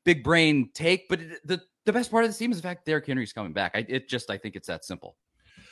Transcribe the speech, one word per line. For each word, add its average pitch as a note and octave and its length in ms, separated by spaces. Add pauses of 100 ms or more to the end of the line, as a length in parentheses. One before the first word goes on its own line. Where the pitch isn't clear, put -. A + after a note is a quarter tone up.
big E3+ 180
brain D3+ 520
take, F3 340
but E3+ 140
it, D#3+ 260
the, F3 140 (240)
the G#3+ 80
best A#3+ 180
part A3+ 140
of A3+ 60
the - 60
team A#3+ 140
is F#3+ 60
the E3 100
fact F3+ 180
Derrick D3+ 200
Henry's C3 260
coming G2 220
back. F#2 200
I, G#2+ 140
it B2+ 220
just, B2 200
I G2 80
think G2+ 200
it's - 100
that E2 160
simple. - 320 (560)